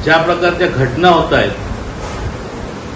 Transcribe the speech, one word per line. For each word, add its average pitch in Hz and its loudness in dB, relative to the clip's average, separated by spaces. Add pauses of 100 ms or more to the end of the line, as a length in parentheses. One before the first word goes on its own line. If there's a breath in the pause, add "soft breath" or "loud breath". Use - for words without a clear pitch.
ज्या 160 4
प्रकारच्या 175 2
घटना 135 2
होत 160 4
आहेत, 104 2 (1400)